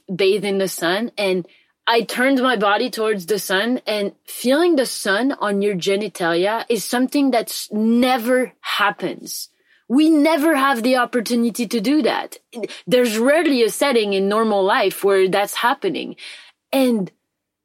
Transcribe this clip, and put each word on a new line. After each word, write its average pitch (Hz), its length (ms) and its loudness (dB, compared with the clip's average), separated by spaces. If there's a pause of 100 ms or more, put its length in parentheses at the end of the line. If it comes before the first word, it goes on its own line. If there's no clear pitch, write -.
(140)
bathe 196 320 0
in 196 120 -2
the 190 100 0
sun. 190 500 -4
And 185 300 -2 (400)
I 233 140 4
turned 254 400 0
my 247 160 0
body 208 320 0
towards 214 380 -4
the 202 120 0
sun, 214 480 -2
and 208 240 -4 (140)
feeling 311 500 0
the 254 100 2
sun 226 540 -2
on 202 220 -2
your 208 120 0
genitalia 190 920 -2
is 214 160 -2
something 262 480 0
that's - 400 -4
never 240 880 2
happens. - 880 -6 (400)
We 302 220 4
never 311 440 4
have 269 300 0
the 254 140 2
opportunity 233 680 -2
to 233 140 -2
do 277 220 2
that. - 380 -2 (460)
There's 233 320 2
rarely 277 460 2
a 208 60 2
setting 226 420 0
in 196 160 0
normal 208 380 2
life 208 360 0
where 190 280 4
that's 202 260 0
happening. 170 600 -2 (560)
And 247 360 2 (560)